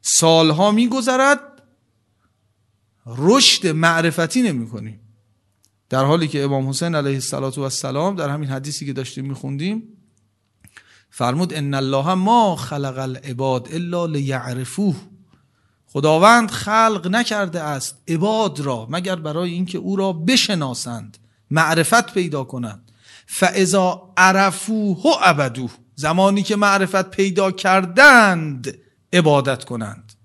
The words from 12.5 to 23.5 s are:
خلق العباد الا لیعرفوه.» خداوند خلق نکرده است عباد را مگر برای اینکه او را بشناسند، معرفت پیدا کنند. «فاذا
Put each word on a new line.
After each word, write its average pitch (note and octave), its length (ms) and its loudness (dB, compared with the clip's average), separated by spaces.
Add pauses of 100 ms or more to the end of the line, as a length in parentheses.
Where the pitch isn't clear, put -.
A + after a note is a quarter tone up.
خلق C3+ 420 -8
العباد C3 760 -6
الا F3 340 -6
لیعرفوه.» C3+ 920 -4 (920)
خداوند F#3+ 600 4
خلق G#3+ 560 0
نکرده G3 540 -2
است D3 360 -8 (100)
عباد F3+ 520 -2
را B2 300 -6
مگر F3+ 260 -6
برای E3 360 -6
اینکه F3+ 260 -6
او F#3+ 180 -4
را F#3+ 180 -2
بشناسند، C#3+ 1040 -2 (340)
معرفت E3 640 2
پیدا D3+ 300 -4
کنند. A#2+ 480 -12 (340)
«فاذا F#3 920 0